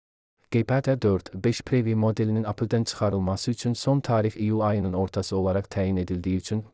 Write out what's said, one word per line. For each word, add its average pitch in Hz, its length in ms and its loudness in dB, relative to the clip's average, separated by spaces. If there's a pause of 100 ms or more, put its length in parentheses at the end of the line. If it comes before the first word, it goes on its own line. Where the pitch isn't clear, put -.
(520)
G 117 120 2
P 131 180 2
T 135 200 0
dörd 98 320 2
beş 110 280 -2
Preview 113 340 0
modelinin 110 480 2
Apple-dən 113 420 -2
çıxarılması 98 640 0
üçün 120 220 -2
son 139 260 0
tarix 110 360 0
iyul 110 240 0
ayının 104 340 0
ortası 95 440 -2
olaraq 95 320 0
təyin 95 280 0
edildiyi 92 400 -2
üçün 107 260 -4 (100)